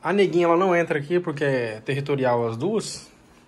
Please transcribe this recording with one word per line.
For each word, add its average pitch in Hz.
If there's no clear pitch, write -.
A 160
neguinha, 175
ela 170
não 185
entra 165
aqui 160
porque 156
é 120
territorial 135
as 113
duas, 185